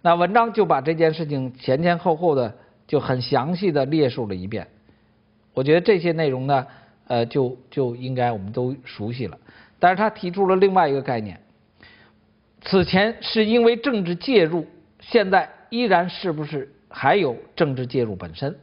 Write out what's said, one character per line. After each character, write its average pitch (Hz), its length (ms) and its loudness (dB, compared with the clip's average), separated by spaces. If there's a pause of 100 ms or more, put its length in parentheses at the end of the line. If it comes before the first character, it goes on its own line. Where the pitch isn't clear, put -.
那 170 80 6
文 175 200 0
章 233 180 2
就 214 140 2
把 147 160 2
这 156 100 -2
件 160 220 2
事 160 120 -6
情 131 280 -6
前 135 280 -2
前 175 160 2
后 165 160 0
后 160 200 0
的 120 200 -2 (320)
就 143 140 0
很 127 220 -2
详 143 340 -2
细 185 160 -2
的 139 140 0
列 147 240 0
述 120 160 -8
了 95 80 -8
一 92 120 -10
遍。 101 220 -10 (880)
我 131 80 -2
觉 143 100 2
得 175 80 6
这 190 180 2
些 170 140 -2
内 160 160 0
容 131 180 -4
呢， 135 200 0 (400)
呃， 120 180 0
就， 127 320 -2 (140)
就 123 260 -4
应 127 180 -8
该 120 160 0
我 113 60 -4
们 98 160 -10
都 127 320 -4
熟 104 260 -10
悉 123 160 -8
了。 85 120 -14 (400)
但 180 120 6
是 185 60 0
他 214 140 0
提 185 200 -8
出 196 160 0
了 185 100 4
另 190 180 4
外 180 120 4
一 139 60 0
个 135 80 0
概 123 200 -4
念， 101 200 -12 (1200)
此 185 240 2
前 208 380 2
是 220 240 0
因 233 160 2
为 233 160 4
政 233 260 -2
治 175 100 -2
介 196 300 2
入， 165 220 -2 (340)
现 202 300 0
在 180 180 2 (220)
依 240 140 -2
然 180 260 2
是 185 200 -6
不 151 140 -4
是 143 260 -8 (200)
还 147 260 2
有 143 180 0 (220)
政 143 180 0
治 127 120 -6
介 123 160 -2
入 107 120 -4
本 85 200 -12
身？ 143 280 -6